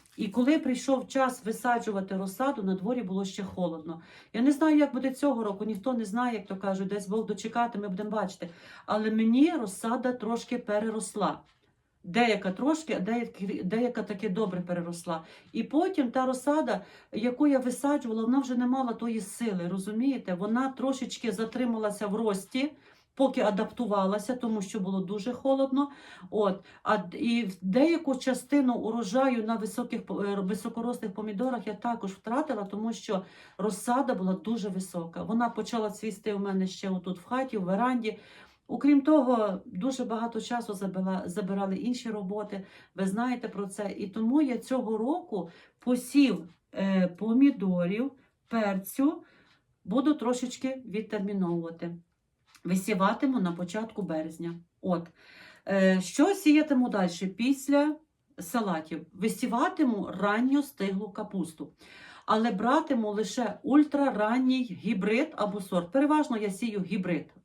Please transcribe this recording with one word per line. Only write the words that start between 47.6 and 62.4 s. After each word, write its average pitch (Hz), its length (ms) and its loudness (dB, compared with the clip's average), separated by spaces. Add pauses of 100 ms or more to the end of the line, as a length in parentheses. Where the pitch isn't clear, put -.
перцю 226 760 0 (640)
буду 269 300 2
трошечки 254 720 -2
відтерміновувати. 180 1080 -4 (680)
Висіватиму 208 760 2
на 175 120 0
початку 202 500 -6
березня. 165 520 -6 (260)
От. 170 280 -2 (600)
Е, 190 320 4
що 330 340 4
сіятиму 294 540 6
далі 190 380 0
після 285 680 2 (420)
салатів? 180 760 -4
Висіватиму 233 960 0 (100)
ранню 247 420 4
стиглу 196 460 -4
капусту. - 640 -6 (540)
Але 220 240 4